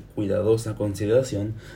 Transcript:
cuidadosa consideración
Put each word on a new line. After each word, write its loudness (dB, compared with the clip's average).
cuidadosa 0
consideración 0